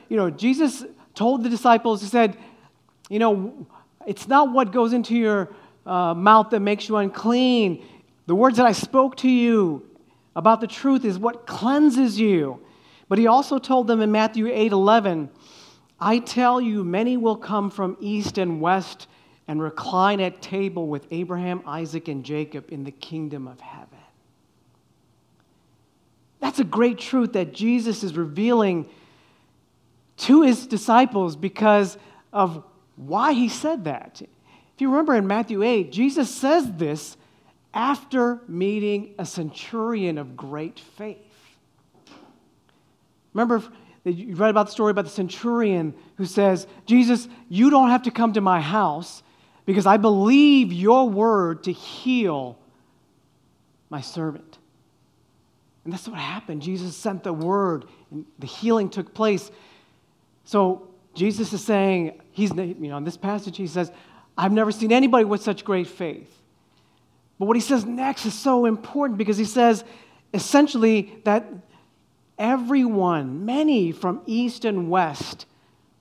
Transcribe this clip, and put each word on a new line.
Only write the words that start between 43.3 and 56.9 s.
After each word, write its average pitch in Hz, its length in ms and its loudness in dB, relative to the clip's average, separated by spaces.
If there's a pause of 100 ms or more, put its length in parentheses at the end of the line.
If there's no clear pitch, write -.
Remember 226 300 0 (400)
that 175 100 -2
you 185 220 -12
read 208 140 2
about 208 160 2
the 208 60 -12
story 208 200 0
about 196 140 -2
the - 60 -16
centurion 196 840 -2 (220)
who 190 100 -6
says, 190 400 2 (200)
"Jesus, 240 420 4 (200)
you 220 220 4
don't 262 200 6
have 247 140 2
to 247 80 -4
come 226 220 0
to 214 80 0
my 185 180 2
house 170 640 -4 (420)
because 190 200 0
I 202 120 6
believe 226 760 4
your 226 340 4
word 196 560 0
to 185 80 -4
heal 160 840 -4 (1300)
my 147 120 -12
servant." - 560 -10 (1300)
And 170 100 -10
that's 185 140 -14
what 208 120 -12
happened. 156 420 -12
Jesus 180 360 -8